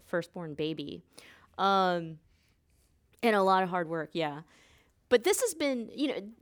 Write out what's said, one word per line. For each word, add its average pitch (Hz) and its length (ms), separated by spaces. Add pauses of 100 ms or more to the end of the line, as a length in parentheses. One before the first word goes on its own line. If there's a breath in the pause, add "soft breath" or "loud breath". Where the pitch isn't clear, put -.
firstborn 170 500
baby. 151 480 (540 loud breath)
Um, 180 640 (1000)
and 226 140
a 196 80
lot 190 200
of 185 60
hard 175 200
work, 160 240
yeah. 151 280 (680 soft breath)
But 240 140
this 392 180
has 453 120
been, 269 400
you 294 140
know, 208 140 (200)